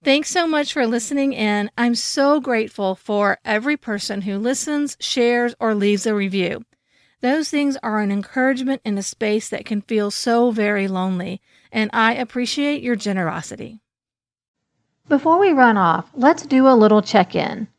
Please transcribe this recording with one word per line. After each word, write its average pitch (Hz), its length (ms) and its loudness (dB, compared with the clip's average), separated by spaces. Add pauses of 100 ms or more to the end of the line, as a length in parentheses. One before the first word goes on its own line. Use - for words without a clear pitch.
Thanks 285 280 0
so 349 160 0
much 302 260 -2
for 262 140 0
listening 269 480 -2
in. 208 420 -2
I'm 240 200 0
so 285 440 0
grateful 220 540 -2
for 202 500 0
every 226 320 -2
person 202 460 -6
who 196 160 -6
listens, 277 640 -4
shares, 240 600 0
or 220 140 0
leaves 208 320 0
a 220 80 0
review. 196 500 -4 (560)
Those 285 300 0
things 285 320 0
are 214 160 -2
an 208 120 0
encouragement 262 760 -2
in 208 100 -2
a 196 60 -4
space 214 480 -4
that - 160 -10
can 208 160 -4
feel 208 280 -2
so 233 400 2
very 208 380 0
lonely, 185 540 -4 (300)
and 220 200 -2
I 226 220 2
appreciate 269 680 -4
your 240 140 -2
generosity. 190 840 -6 (1300)
Before 320 300 4
we 392 120 4
run 247 260 6
off, 170 380 2
let's 294 320 2
do 262 220 4
a 254 100 8
little 214 240 6
check-in. 185 680 0 (100)